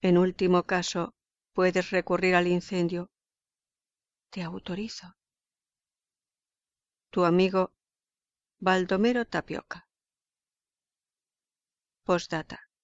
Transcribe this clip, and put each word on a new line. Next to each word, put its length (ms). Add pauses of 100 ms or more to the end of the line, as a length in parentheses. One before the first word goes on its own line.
En 180
último 460
caso, 500 (380)
puedes 380
recurrir 440
al 140
incendio. 600 (1200)
Te 120
autorizo. 760 (1900)
Tu 140
amigo, 480 (840)
Baldomero 680
Tapioca. 600 (2250)
Postdata. 640 (160)